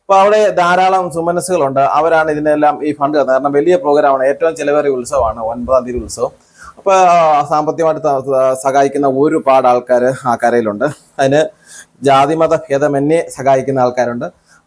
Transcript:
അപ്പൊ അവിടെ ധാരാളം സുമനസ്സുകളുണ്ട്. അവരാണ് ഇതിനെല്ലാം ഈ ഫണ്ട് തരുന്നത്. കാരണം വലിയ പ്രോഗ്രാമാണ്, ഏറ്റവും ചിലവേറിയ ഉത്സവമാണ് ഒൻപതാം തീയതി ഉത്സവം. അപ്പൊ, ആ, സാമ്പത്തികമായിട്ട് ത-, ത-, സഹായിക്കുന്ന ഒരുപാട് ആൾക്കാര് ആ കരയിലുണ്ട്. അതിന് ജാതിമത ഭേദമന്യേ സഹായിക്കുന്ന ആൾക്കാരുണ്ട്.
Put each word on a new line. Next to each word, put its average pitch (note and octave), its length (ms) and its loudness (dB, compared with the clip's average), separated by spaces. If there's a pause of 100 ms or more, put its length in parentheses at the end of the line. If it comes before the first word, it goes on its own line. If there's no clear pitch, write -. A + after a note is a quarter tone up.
അപ്പൊ G3 140 0
അവിടെ G#3 340 4
ധാരാളം F3+ 640 0
സുമനസ്സുകളുണ്ട്. E3 680 -2
അവരാണ് D#3 520 2
ഇതിനെല്ലാം D3+ 540 0
ഈ D3 100 -4
ഫണ്ട് D3 220 -2
തരുന്നത്. C3 180 0
കാരണം C#3 160 -2
വലിയ D3 240 2
പ്രോഗ്രാമാണ്, C#3+ 480 2
ഏറ്റവും D3 320 -2
ചിലവേറിയ D3 340 0
ഉത്സവമാണ് B2 500 -4
ഒൻപതാം A#2+ 460 -2
തീയതി B2 140 -8
ഉത്സവം. A#2 320 -8 (460)
അപ്പൊ, G3 160 -2
ആ, E3+ 560 4
സാമ്പത്തികമായിട്ട് D#3 520 -2
ത-, C#3+ 180 -2
ത-, C3 340 0 (100)
സഹായിക്കുന്ന C#3 440 2
ഒരുപാട് C3+ 600 2
ആൾക്കാര് B2 460 2 (120)
ആ A#2+ 100 0
കരയിലുണ്ട്. A2+ 500 0 (340)
അതിന് C#3+ 300 2 (540)
ജാതിമത D3+ 520 2
ഭേദമന്യേ D3 720 -2 (100)
സഹായിക്കുന്ന C3+ 420 0
ആൾക്കാരുണ്ട്. B2 460 -2 (420)